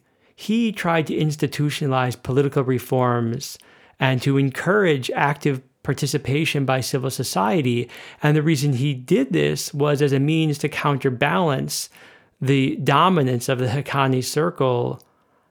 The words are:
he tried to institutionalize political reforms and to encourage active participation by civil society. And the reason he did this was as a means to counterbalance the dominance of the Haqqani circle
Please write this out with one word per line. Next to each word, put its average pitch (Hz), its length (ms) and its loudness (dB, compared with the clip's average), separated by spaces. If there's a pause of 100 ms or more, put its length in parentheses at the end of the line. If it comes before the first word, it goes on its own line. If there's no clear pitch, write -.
(360)
he 226 360 0
tried 165 360 0
to - 80 -4
institutionalize 143 1080 -2
political 139 420 0
reforms 123 920 0 (420)
and 131 220 2
to 139 160 0
encourage 147 720 0
active 147 500 0 (220)
participation 143 800 -2
by 131 160 0
civil 131 280 -2
society. 127 800 0 (320)
And 151 160 4
the 151 60 2
reason 147 300 2
he 139 200 0
did 185 400 0
this 147 400 0
was 143 280 0
as 139 120 2
a 135 60 2
means 156 400 2
to 151 100 -2
counterbalance 143 1200 -2 (500)
the 135 380 2
dominance 143 720 2
of 131 80 0
the 127 100 -2
Haqqani 131 560 0
circle 131 800 -2 (500)